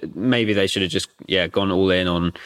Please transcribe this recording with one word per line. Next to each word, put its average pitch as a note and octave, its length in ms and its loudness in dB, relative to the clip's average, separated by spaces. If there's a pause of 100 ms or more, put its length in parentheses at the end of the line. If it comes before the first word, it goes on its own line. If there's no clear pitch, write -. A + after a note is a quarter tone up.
(140)
maybe A#2 380 0
they G2 160 2
should G2 140 -2
have F2+ 100 -2
just, - 180 -4 (160)
yeah, F2+ 220 0
gone G2 240 0
all F#2+ 180 4
in F#2 160 2
on, F2 280 0 (120)